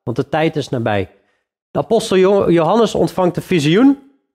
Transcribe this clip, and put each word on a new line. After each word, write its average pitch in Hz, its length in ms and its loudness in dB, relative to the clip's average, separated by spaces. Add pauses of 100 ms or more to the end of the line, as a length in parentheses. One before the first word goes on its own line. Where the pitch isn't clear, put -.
want 113 140 -8
de 131 120 -4
tijd 160 280 -2
is 139 120 -6
nabij. 110 420 -4 (600)
De - 80 -6
apostel 214 380 -2
Jo-, 190 340 2
Johannes 175 440 2
ontvangt 170 420 -2
een 151 60 -6
visioen 190 680 0 (240)